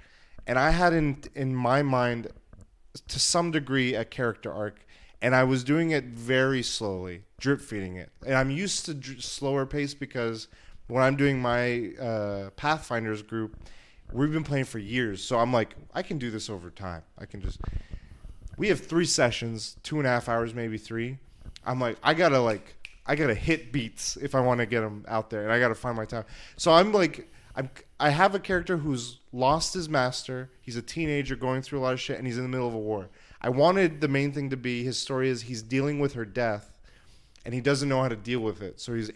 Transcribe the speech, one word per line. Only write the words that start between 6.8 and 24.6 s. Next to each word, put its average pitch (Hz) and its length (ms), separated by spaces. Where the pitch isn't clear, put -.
drip 139 220
feeding 95 340
it. 90 140
And 135 80
I'm 131 160
used 175 380
to 160 80
dr-, 127 280
slower 135 440
pace 143 260
because 117 540
when 127 160
I'm 135 120
doing 139 240
my, 120 520
uh, 104 540
Pathfinders 117 680
group, 110 340
we've 143 200
been 160 120
playing 135 220
for 117 140
years. 107 440
So 123 140
I'm 123 160
like, 110 220
"I 175 80
can 180 160
do 120 140
this 107 180
over 87 220
time. 87 320
I - 80
can 104 120
just," - 220
we 202 120
have 170 140
three 165 220
sessions, 117 800
two 151 160
and 135 80
a - 20
half 120 180
hours, 117 280
maybe 113 240
three. 117 400
I'm 127 120
like, 120 220
"I 156 140
gotta, 160 240
like, 113 360
I 147 100
gotta 143 200
hit 156 360
beats - 460
if 139 160
I 135 60
wanna 123 260